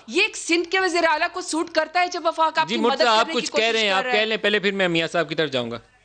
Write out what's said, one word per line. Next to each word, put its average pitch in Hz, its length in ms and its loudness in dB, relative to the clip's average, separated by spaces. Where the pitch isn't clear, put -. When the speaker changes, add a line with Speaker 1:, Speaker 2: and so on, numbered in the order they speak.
Speaker 1:
ये, 277 100 -2
ये 427 60 4
एक 440 100 -6
सिंध 339 320 -2
के 381 120 -2
वज़ीर 349 260 0
आला 320 220 0
को 359 140 -8
सूट 349 320 -6
करता 311 260 0
है 359 100 2
जब 339 180 -6
वफाक 320 280 0
Speaker 2:
जी, 320 60 2
Speaker 1:
आपकी 240 160 -2
मदद 220 60 0
Speaker 2:
मुर्तजा, 247 280 2
आप 220 80 6
Speaker 1:
करने 233 140 0
Speaker 2:
कुछ 233 100 0
Speaker 1:
की - 60 -6
Speaker 2:
कह 220 140 0
रहे 226 80 2
Speaker 1:
कोशिश 220 100 0
Speaker 2:
हैं, 202 120 2
Speaker 1:
कर 190 40 2
Speaker 2:
आप 190 60 0
Speaker 1:
रहा 254 100 -2
Speaker 2:
कह 214 60 2
Speaker 1:
है। 220 60 2
Speaker 2:
लें 220 160 -2
पहले, 208 180 2
फिर 196 140 0
मैं 190 140 2
मियां 165 200 2
साहब 165 220 -2
की 156 60 -8
तरफ 156 140 0
जाऊंगा। 117 300 -4